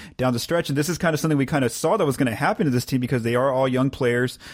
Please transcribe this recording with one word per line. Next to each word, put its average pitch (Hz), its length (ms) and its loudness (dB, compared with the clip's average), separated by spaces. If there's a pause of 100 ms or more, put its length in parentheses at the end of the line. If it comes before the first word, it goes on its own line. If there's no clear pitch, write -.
(160)
down 127 160 2
the 117 60 -2
stretch. 165 320 -2
And 139 80 0
this 147 100 0
is 170 80 -4
kinda 165 220 0
something 156 180 0
we 135 80 2
kinda 135 240 0
saw 175 300 0
that 175 80 2
was 135 100 0
gonna 120 180 0
happen 180 300 0
to 147 60 2
this 123 160 0
team 135 120 -2
because 123 260 -2
they 117 100 0
are 131 180 2
all 131 160 2
young 127 220 2
players. 123 480 0 (160)